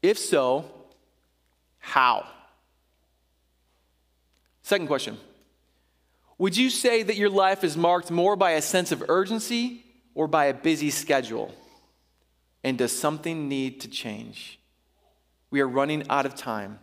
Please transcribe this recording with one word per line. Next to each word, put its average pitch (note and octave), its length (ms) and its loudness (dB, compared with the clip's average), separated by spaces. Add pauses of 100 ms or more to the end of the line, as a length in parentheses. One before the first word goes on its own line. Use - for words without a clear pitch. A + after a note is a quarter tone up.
If G3+ 160 2
so, C3+ 520 0 (1080)
how? B2 480 2 (2250)
Second F3+ 240 0
question, B2 300 -4 (1200)
would F#3 200 0
you B3+ 120 4
say A#3 340 2
that G3 120 -2
your G#3 140 2
life F#3+ 340 2
is D#3 140 0
marked E3+ 340 2
more F3+ 240 2
by F#3 160 4
a D#3 100 2
sense F3+ 300 0
of B2+ 180 -2
urgency A3+ 760 -2 (280)
or D#3 140 -2
by D3+ 180 2
a C#3 80 2
busy D3+ 360 0
schedule? A#2 680 -2 (1080)
And C3 120 -2
does B2 200 0
something D#3 520 -4
need C3 320 -4
to A2 80 -14
change? A2 680 -12 (960)
We C#3 80 0
are C3+ 80 4
running C#3+ 420 -2
out C#3 160 2
of C3+ 80 -6
time. G#2 500 -8